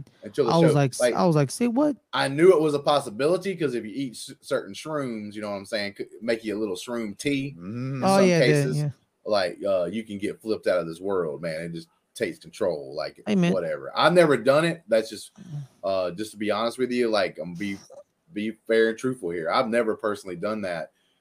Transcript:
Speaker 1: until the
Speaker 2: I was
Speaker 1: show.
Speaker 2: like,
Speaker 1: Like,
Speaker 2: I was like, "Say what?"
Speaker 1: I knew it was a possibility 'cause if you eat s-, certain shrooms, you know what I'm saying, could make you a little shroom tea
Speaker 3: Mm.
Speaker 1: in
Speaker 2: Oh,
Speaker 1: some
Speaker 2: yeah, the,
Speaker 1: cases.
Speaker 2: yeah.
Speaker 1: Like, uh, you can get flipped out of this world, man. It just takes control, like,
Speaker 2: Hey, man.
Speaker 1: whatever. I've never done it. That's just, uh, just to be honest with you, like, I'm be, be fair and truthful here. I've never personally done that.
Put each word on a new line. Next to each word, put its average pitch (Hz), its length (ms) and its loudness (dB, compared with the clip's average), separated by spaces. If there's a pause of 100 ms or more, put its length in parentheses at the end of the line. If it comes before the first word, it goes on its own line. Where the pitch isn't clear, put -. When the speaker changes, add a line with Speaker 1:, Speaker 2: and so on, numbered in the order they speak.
(240)
Speaker 1:
until 120 220 -2
the 117 60 2
Speaker 2:
I 165 80 6
was 165 120 8
Speaker 1:
show. - 40 4
Speaker 2:
like, 139 240 2
Speaker 1:
Like, 123 160 4
Speaker 2:
I 190 100 2
was 165 100 4
like, 143 140 4
"Say - 180 -2
what?" 269 280 2 (180)
Speaker 1:
I 139 140 0
knew 156 260 8
it 156 80 4
was 151 140 2
a 143 40 -2
possibility 147 760 0
'cause 143 180 -2
if 113 120 -4
you 107 100 -10
eat 135 160 -6
s-, 131 300 -16
certain 107 340 -4
shrooms, 120 580 -8
you 107 80 -10
know 104 80 -6
what 101 80 -6
I'm 98 80 -10
saying, 101 300 -6
could - 140 -10 (120)
make 113 220 -2
you 104 120 -4
a 107 40 -4
little 110 160 -4
shroom 117 420 -8
tea 143 400 -4
Speaker 3:
Mm. 120 380 -8
Speaker 1:
in 127 80 -4
Speaker 2:
Oh, 196 140 4
Speaker 1:
some 190 100 6
Speaker 2:
yeah, 175 120 4
the, 131 60 6
Speaker 1:
cases. 147 320 2
Speaker 2:
yeah. 147 120 0 (360)
Speaker 1:
Like, 95 320 0 (100)
uh, 92 180 2
you 107 180 -4
can 101 160 -10
get 92 200 -4
flipped 107 280 -4
out 95 100 2
of 85 80 -2
this 82 140 -10
world, 85 420 -2
man. 82 200 -6
It 85 120 -8
just 82 140 -12 (260)
takes 87 240 -4
control, 78 580 -4
like, 71 300 -8
Speaker 2:
Hey, 208 100 0
man. 175 160 4
Speaker 1:
whatever. 76 440 -4
I've 156 180 4
never 160 240 8
done 135 260 4
it. 165 240 -2
That's 113 220 2
just, - 220 -14 (520)
uh, 92 280 0
just 104 220 -10
to 104 40 -20
be 104 140 -2
honest 113 260 -2
with 127 140 0
you, 123 180 2
like, 95 300 0
I'm 85 160 -10
be, 98 240 -6 (520)
be 104 200 -6 (160)
fair 113 220 4
and 113 80 -4
truthful 127 340 -4
here. 85 180 -4
I've 117 200 0
never 110 260 0
personally 101 400 -6
done 104 260 -6
that. 87 300 -8 (300)